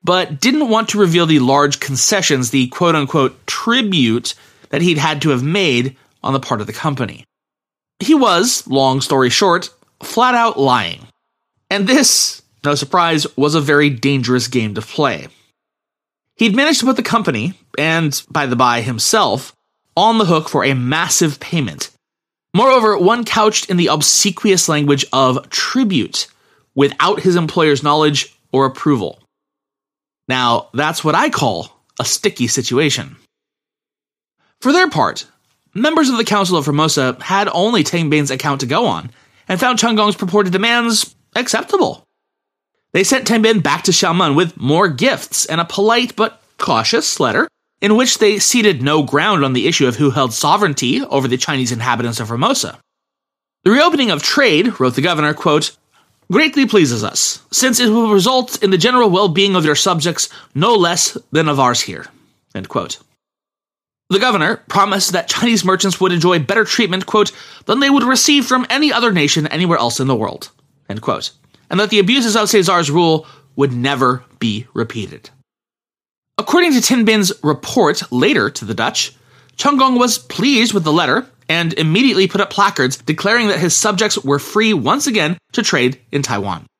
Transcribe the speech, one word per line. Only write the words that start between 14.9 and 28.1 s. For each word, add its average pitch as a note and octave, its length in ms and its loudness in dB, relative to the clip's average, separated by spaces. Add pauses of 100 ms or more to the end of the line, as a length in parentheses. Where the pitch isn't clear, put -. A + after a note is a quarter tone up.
He'd A3 200 2
managed C#4+ 240 2
to A#3+ 60 -2
put C4 100 2
the B3 60 -4
company, E3 500 -2 (260)
and D#3+ 520 -2
by C#3+ 160 -2
the B2 100 -2
by A#2+ 240 2
himself, B2 760 -2 (400)
on A3 220 2
the G#3+ 80 2
hook D#3+ 240 0
for - 160 0
a C3+ 80 2
massive D3 680 -2
payment. A2 520 -6 (640)
Moreover, A3+ 420 4
one G#3+ 280 2
couched G#3+ 440 0
in F#3 80 0
the F3 120 2
obsequious F3 800 0
language C#3+ 420 2
of C3 380 0
tribute, - 800 -2 (460)
without D3+ 460 0
his F3+ 160 2
employer's D#3 460 0
knowledge D3 520 0 (180)